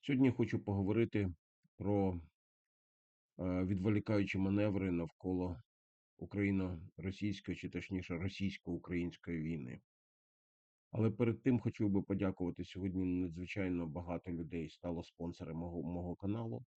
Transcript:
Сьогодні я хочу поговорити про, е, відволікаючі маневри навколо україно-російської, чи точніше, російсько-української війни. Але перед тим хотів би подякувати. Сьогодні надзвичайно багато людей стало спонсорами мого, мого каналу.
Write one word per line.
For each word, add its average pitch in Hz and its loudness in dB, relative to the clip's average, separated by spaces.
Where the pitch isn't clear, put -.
Сьогодні 131 6
я 123 6
хочу 113 2
поговорити 101 2
про, 95 2
е, 90 2
відволікаючі 101 2
маневри 95 2
навколо 90 -2
україно-російської, 95 -2
чи - -8
точніше, 90 -4
російсько-української 87 -4
війни. 78 -6
Але 110 2
перед 113 2
тим 123 4
хотів 107 0
би 98 4
подякувати. 92 -2
Сьогодні 92 -2
надзвичайно 90 -2
багато 87 -6
людей 82 -4
стало 85 -6
спонсорами 82 -8
мого, 85 -4
мого 87 -4
каналу. 117 -4